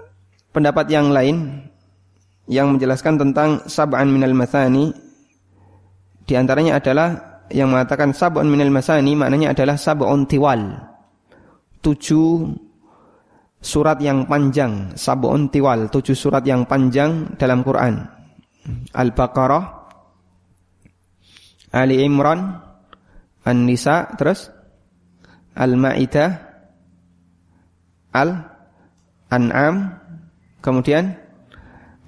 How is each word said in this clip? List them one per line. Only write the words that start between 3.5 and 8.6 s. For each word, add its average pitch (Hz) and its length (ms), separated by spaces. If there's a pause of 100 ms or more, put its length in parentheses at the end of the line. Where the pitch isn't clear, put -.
sab'an 139 400
minal 135 240
mathani. 131 560 (1400)
Di - 80
antaranya 139 480
adalah 143 260 (460)
yang 131 160
mengatakan 135 480
sab'un 151 320
minal 143 240